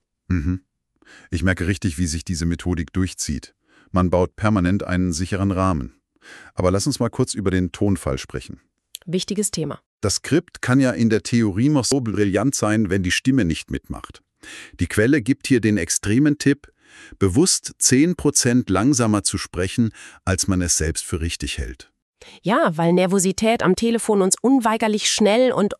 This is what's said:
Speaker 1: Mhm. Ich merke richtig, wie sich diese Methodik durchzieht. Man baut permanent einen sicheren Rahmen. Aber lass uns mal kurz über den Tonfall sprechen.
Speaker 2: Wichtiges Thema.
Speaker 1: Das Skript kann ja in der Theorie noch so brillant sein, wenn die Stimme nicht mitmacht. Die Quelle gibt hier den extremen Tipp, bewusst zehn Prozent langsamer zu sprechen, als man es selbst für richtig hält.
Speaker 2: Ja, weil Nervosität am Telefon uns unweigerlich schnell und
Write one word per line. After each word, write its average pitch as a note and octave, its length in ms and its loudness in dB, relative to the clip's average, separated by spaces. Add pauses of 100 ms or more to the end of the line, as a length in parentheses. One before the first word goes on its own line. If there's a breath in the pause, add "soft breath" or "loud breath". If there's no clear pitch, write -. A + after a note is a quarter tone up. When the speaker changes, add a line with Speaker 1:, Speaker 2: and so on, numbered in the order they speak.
(260)
Speaker 1:
Mhm. F#2 360 -2 (680 loud breath)
Ich E2+ 120 -4
merke F2+ 260 0
richtig, F#2+ 300 -2
wie F2+ 80 0
sich D#2+ 180 -4
diese E2+ 220 -4
Methodik E2+ 480 -4
durchzieht. F2 600 -6 (380 soft breath)
Man F#2 180 2
baut F2 260 2
permanent G2 480 0
einen F2+ 280 0
sicheren F#2+ 400 -2
Rahmen. F2+ 480 -2 (540 loud breath)
Aber F2 160 2
lass G2 160 0
uns C#3 120 -2
mal A#2 120 0
kurz - 240 -2
über G2 160 -2
den F#2 200 0
Tonfall F2+ 460 -2
sprechen. - 440 -12 (440)
Speaker 2:
Wichtiges F#3 460 -4
Thema. D3 320 -8 (180)
Speaker 1:
Das - 160 -2
Skript - 460 -2
kann C3 180 4
ja B2+ 100 4
in A2+ 200 2
der G#2 120 0
Theorie A2+ 460 0
noch C#3+ 160 2
so C3+ 160 0
brillant G#2 540 0
sein, G#2+ 360 0
wenn F#2+ 120 0
die F2 100 0
Stimme C3 320 2
nicht D#2+ 260 -4
mitmacht. - 520 -12 (580 loud breath)
Die F#2 60 -2
Quelle C3 340 0
gibt B2+ 260 -4
hier B2 140 2
den G#2 160 2
extremen A#2+ 640 -2
Tipp, - 340 -2 (460 loud breath)
bewusst G#2 600 0
zehn D#3 380 2
Prozent B2 540 0
langsamer G#2+ 540 2
zu - 120 -4
sprechen, F#2+ 540 -2 (340 loud breath)
als F#2 240 -2
man F#2 140 2
es E2+ 160 0
selbst D#2+ 260 -2
für F2 160 -6
richtig E2 380 -6
hält. - 320 -10 (500 loud breath)
Speaker 2:
Ja, A3 360 0
weil E3+ 160 2
Nervosität F#3+ 680 2
am - 140 2
Telefon A3 460 0
uns F#3+ 180 2
unweigerlich A3 720 2
schnell A3+ 420 4
und G3 280 0